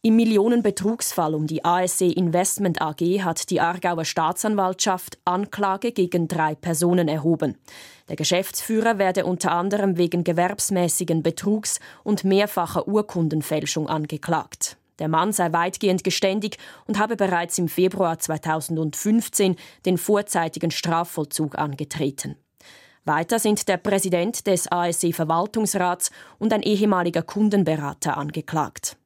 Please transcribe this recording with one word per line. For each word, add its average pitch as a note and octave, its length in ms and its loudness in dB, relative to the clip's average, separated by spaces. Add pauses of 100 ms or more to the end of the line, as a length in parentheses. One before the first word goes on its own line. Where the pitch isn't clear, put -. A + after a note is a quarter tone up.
Im A3+ 140 6
Millionenbetrugsfall G#3+ 1200 2
um D#3 100 -2
die D#3 180 -4
A F3 200 2
S F3+ 140 -2
C F3+ 120 4
Investment F3 720 0
A D#3 120 -2
G F3+ 280 0
hat E3+ 300 -4
die E3+ 100 2
Aargauer E3+ 420 -2
Staatsanwaltschaft F#3 1200 -2
Anklage G3+ 640 0
gegen F3 360 2
drei D#3 280 0
Personen F3 520 2
erhoben. D3+ 480 0 (540)
Der D#3+ 60 -4
Geschäftsführer G#3+ 840 0
werde F#3+ 280 2
unter F3+ 260 0
anderem F#3+ 460 2
wegen F3 260 2
gewerbsmäßigen F3 1000 0
Betrugs G#3 580 -2 (240)
und G#3 200 0
mehrfacher F#3+ 640 0
Urkundenfälschung D#3+ 1000 -2
angeklagt. - 880 -4 (220)
Der D#3 100 -4
Mann E3 260 2
sei E3+ 200 0
weitgehend F#3 500 0
geständig G3 540 0 (280)
und G3+ 140 -2
habe A3 160 0
bereits F3+ 420 0
im F3 100 0
Februar F3+ 520 0
zweitausendfünfzehn E3 1400 0 (300)
den F#3 120 2
vorzeitigen E3+ 720 0
Strafvollzug E3 880 -4
angetreten. C#3+ 760 -6 (680)
Weiter E3 340 0
sind G#3 280 0
der F#3 100 2
Präsident F#3 680 0
des F#3 240 0
A F3 160 0
S F3 120 -2
C E3+ 140 0
Verwaltungsrats F3+ 960 -2 (300)
und A3 140 2
ein G#3 100 0
ehemaliger F#3+ 580 2
Kundenberater D#3+ 960 0
angeklagt. D3+ 880 -6